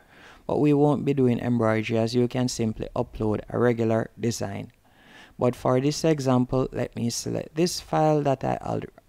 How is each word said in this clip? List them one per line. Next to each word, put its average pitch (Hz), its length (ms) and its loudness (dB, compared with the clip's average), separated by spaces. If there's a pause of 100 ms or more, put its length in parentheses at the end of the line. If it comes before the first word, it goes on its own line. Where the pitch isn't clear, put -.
(460)
But - 140 0
we 147 140 4
won't 143 320 4
be 143 80 0
doing 127 260 2
embroidery, 113 580 0
as 113 160 0
you 123 140 2
can 123 200 -2
simply 110 480 -4
upload 107 540 -2
a 113 80 -4
regular 113 640 2
design. 107 520 -6 (680)
But 123 160 0
for 127 240 0
this 147 240 -2
example, 131 680 2
let 123 240 -6
me 117 140 -2
select - 460 -6
this 170 240 0
file 156 440 2
that 135 200 0
I 127 180 -2
al-, 113 200 -4 (280)